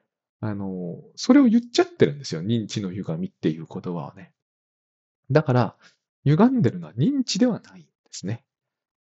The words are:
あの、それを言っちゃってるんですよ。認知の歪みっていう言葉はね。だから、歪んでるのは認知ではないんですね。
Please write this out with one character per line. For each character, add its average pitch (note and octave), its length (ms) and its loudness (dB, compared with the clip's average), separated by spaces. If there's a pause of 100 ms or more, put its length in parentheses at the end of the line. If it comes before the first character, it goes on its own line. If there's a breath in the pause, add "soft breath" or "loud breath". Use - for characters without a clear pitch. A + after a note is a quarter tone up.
(440)
あ G#2+ 120 -6
の、 F#2 420 -8 (180)
そ - 180 2
れ C#4+ 60 8
を C#4 60 6
言 A#3 140 4
っ - 20 2
ち - 200 -2
ゃ - 20 2
っ - 20 2
て F4 200 2
る E2 80 6
ん C#3+ 60 -12
で C3+ 60 -16
す - 80 -10
よ。 D#2+ 80 -8
認 A2 240 -2
知 G#2+ 160 -6
の F#2+ 100 -6
歪 F2+ 260 -8
み F#2 100 -6
っ - 40 -12
て - 180 -4
い D#2+ 120 -4
う D#2 100 -14
言 F#2 220 -10
葉 F2 60 -8
は C2+ 160 -12
ね。 F2 180 -20 (960)
だ D3+ 140 2
か C#3+ 100 0
ら、 A#2+ 220 0 (500 soft breath)
歪 D#3 240 6
ん B3+ 140 0
で A#2 80 2
る F2+ 80 -12
の E2 80 -14
は D#2+ 80 -20
認 B3 280 0
知 - 140 -6
で A3 80 4
は A#3+ 140 -2
な - 180 -20
い F3 40 -20
ん - 20 -20
で - 60 -20 (220)
す - 140 -16
ね。 G#2 180 -10 (720)